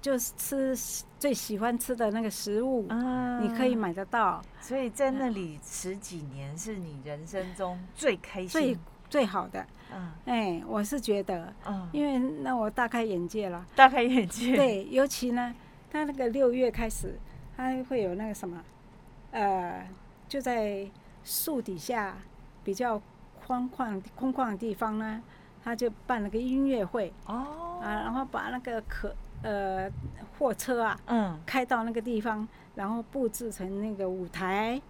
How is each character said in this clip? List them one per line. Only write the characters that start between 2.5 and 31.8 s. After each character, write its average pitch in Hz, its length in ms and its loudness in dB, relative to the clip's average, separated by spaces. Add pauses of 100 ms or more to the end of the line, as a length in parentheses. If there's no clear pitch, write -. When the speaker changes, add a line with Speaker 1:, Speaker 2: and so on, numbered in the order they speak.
Speaker 1:
物， 254 280 2
Speaker 2:
啊。 247 500 0
Speaker 1:
你 214 160 2
可 254 100 4
以 247 100 6
买 196 180 0
得 190 120 -4
到。 185 360 2 (180)
Speaker 2:
所 254 180 -4
以 254 120 0
在 269 220 2
那 262 180 0
里 175 340 -4
十 - 320 -6
几 190 220 -10 (160)
年 139 240 -8
是 214 180 -6
你 156 300 -8
人 147 200 -8
生 185 300 -6
中 180 240 -4 (140)
最 226 240 4
开 - 240 -10
心。 185 80 -6
Speaker 1:
最， 277 280 2 (320)
最 277 160 4
好 190 220 -2
的。 190 180 -8 (280)
Speaker 2:
嗯。 180 180 -8 (140)
Speaker 1:
哎， 214 420 0
我 208 160 0
是 269 160 -2
觉 208 240 2
得， 185 300 -4 (140)
Speaker 2:
嗯。 190 240 -4
Speaker 1:
因 294 140 2
为 269 140 2 (220)
那 262 140 0
我 220 140 0
大 240 180 0
开 233 160 0
眼 180 240 0
界 202 220 -4
了。 175 160 -8 (100)
Speaker 2:
大 269 120 12
开 254 140 8
眼 240 260 6
界。 240 280 2
Speaker 1:
对， 220 340 6
尤 262 160 4
其 247 260 -2
呢， 240 220 0 (380)
他 302 120 -2
那 285 100 -2
个 262 160 0
六 254 220 6
月 254 180 4
开 226 200 -2
始， 196 280 -6 (380)
他 262 160 -2 (140)
会 254 160 0
有 180 140 0
那 214 120 -4
个 214 60 -4
什 196 140 -8
么， 170 140 -8 (680)
呃， 185 560 0 (400)
就 277 140 -2
在 214 460 0 (360)
树 - 380 -2
底 190 160 -4
下 196 400 -2 (460)
比 196 100 -2
较 220 280 0 (440)
宽 247 240 0
旷、 214 320 -4 (140)
空 262 180 0
旷 254 180 0
的 196 60 -4
地 220 160 -2
方 214 260 0
呢， 220 220 -4 (420)
他 233 120 -2
就 240 140 0 (160)
办 233 160 0
了 202 80 -2
个 214 80 -2
音 262 300 2
乐 240 180 4
会。 208 260 -2 (160)
Speaker 2:
哦。 311 540 -6
Speaker 1:
啊， 349 40 -6 (160)
然 226 120 -4
后 262 120 0
把 - 240 -4
那 247 100 -4
个 233 220 -4
可-， - 340 -6 (280)
呃， 196 460 -2 (480)
货 262 140 4
车 240 300 0
啊， 220 240 2
Speaker 2:
嗯。 202 400 2
Speaker 1:
开 262 180 2
到 240 200 2